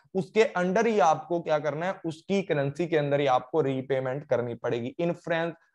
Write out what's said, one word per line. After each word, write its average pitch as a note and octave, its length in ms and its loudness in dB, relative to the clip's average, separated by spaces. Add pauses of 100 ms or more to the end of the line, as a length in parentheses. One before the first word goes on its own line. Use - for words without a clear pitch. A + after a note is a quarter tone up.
(160)
उसके F#3+ 280 2
अंदर F#3 440 0
ही G#3+ 120 2
आपको E3+ 400 2
क्या D#3+ 200 0
करना D3+ 260 -4
है, F#3+ 200 -6
उसकी F#3 360 -2
करेंसी D3 460 -2
के E3+ 100 2
अंदर C#3+ 220 2
ही C#3+ 80 2
आपको B2+ 340 2
रीपेमेंट C3 680 -2
करनी A#2+ 260 0
पड़ेगी। A#2+ 460 -4
इन E3+ 140 0
फ्रेंच, E3 400 -4 (220)